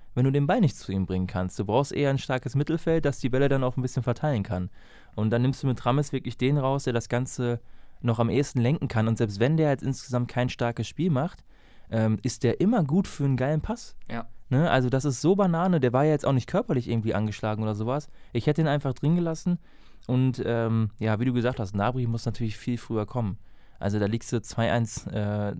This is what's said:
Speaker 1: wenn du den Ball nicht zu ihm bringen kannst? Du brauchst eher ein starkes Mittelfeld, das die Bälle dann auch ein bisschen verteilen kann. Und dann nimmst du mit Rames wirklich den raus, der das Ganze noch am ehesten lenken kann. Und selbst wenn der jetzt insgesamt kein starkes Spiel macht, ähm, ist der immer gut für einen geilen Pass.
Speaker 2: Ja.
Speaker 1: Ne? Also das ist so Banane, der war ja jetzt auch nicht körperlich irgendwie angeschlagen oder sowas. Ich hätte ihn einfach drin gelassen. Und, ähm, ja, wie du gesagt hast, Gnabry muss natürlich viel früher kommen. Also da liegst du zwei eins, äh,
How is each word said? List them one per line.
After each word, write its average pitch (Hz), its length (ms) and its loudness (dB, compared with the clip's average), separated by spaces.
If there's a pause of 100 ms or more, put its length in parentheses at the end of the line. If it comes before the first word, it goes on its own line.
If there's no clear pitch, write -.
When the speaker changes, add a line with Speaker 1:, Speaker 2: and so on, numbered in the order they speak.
(140)
Speaker 1:
wenn 123 120 2
du 135 60 4
den 143 160 2
Ball 214 140 4
nicht 151 160 2
zu - 140 -10
ihm 95 160 0
bringen 92 200 0
kannst? 92 320 -4
Du 101 60 -2
brauchst 120 260 0
eher 139 200 0
ein 135 80 0
starkes 131 360 -4
Mittelfeld, 160 500 0
das 143 140 0
die 127 100 -2
Bälle 131 200 2
dann 135 140 2
auch 127 120 0
ein 127 60 -2
bisschen 127 220 -2
verteilen 123 400 0
kann. 92 260 -4 (460)
Und 107 160 2
dann 117 100 2
nimmst 131 220 0
du 139 40 2
mit 120 180 -2
Rames 139 280 0
wirklich 131 240 -6
den 139 200 2
raus, 135 280 0
der 127 80 0
das 117 160 -2
Ganze 123 500 -2 (420)
noch 117 180 2
am 117 100 4
ehesten 127 320 0
lenken 123 260 2
kann. 110 200 2
Und 113 100 2
selbst 104 220 0
wenn 143 180 4
der 156 140 4
jetzt 131 120 -2
insgesamt 123 440 -2
kein 123 220 0
starkes 120 380 -2
Spiel 175 240 -2
macht, 139 320 -2 (480)
ähm, 110 320 2
ist - 200 -4
der 117 180 2
immer 202 220 4
gut 156 240 2
für - 180 -4
einen 135 120 2
geilen 143 240 0
Pass. - 340 -8 (140)
Speaker 2:
Ja. 117 180 -6 (220)
Speaker 1:
Ne? 143 220 4
Also 127 180 4
das 135 160 0
ist 139 160 0
so 180 140 4
Banane, 180 440 2
der 127 140 2
war 135 100 4
ja 156 80 4
jetzt 147 140 0
auch 139 80 4
nicht 127 140 0
körperlich 151 420 0
irgendwie 113 240 0
angeschlagen 107 480 -2
oder 107 140 -2
sowas. 120 320 -2 (260)
Ich 120 140 0
hätte 151 140 2
ihn 156 60 4
einfach 143 260 0
drin 156 220 2
gelassen. 170 440 0 (480)
Und, 127 380 2
ähm, 113 440 2 (100)
ja, 107 200 0
wie 123 60 0
du 127 80 2
gesagt 123 260 0
hast, 101 140 -4
Gnabry 120 340 0
muss 117 180 -4
natürlich 113 320 -4
viel 120 200 -4
früher 107 280 -2
kommen. 110 320 -4 (420)
Also 104 200 0
da 101 60 2
liegst 110 280 -2
du 117 80 0
zwei 113 300 0
eins, 117 360 -2
äh, 104 520 -2